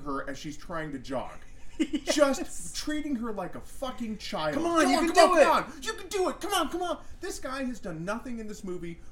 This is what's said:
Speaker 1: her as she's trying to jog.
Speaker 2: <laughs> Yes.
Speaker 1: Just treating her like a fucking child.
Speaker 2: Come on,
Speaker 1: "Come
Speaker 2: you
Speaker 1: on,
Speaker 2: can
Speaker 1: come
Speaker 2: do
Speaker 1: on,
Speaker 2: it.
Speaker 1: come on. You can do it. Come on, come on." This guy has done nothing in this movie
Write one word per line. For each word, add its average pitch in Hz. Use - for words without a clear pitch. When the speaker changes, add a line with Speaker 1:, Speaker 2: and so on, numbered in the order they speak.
Speaker 1:
her -
as 139
she's 151
trying 156
to 131
jog. 120
Speaker 2:
<laughs> -
Yes. -
Speaker 1:
Just 277
treating 294
her 226
like 190
a -
fucking 240
child. 156
Speaker 2:
Come 311
on, 330
Speaker 1:
"Come 269
Speaker 2:
you 277
Speaker 1:
on, 320
Speaker 2:
can -
Speaker 1:
come 339
Speaker 2:
do 359
Speaker 1:
on, 330
Speaker 2:
it. -
Speaker 1:
come -
on. -
You 427
can 403
do 359
it. 247
Come 381
on, 339
come 349
on." 330
This 381
guy 269
has 247
done 165
nothing 233
in 220
this 202
movie 170